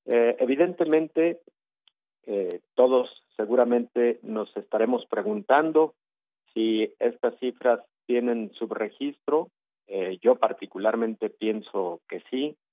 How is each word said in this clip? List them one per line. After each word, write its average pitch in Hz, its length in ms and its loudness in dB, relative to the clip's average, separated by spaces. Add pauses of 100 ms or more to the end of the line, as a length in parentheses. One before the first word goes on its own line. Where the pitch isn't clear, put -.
Eh, 117 340 2
evidentemente, 160 1040 0 (840)
eh, 92 360 -4 (120)
todos 127 360 4 (260)
seguramente 120 840 2
nos 107 340 -8
estaremos 110 520 -2
preguntando 131 840 0 (600)
si 110 460 0
estas 120 400 -2
cifras 123 420 0 (240)
tienen 120 480 -2
subregistro. 139 960 -6 (380)
Eh, 95 340 -6
yo 123 140 4
particularmente 110 920 -4
pienso 101 800 -6
que 90 220 -12
sí. 147 260 -6 (180)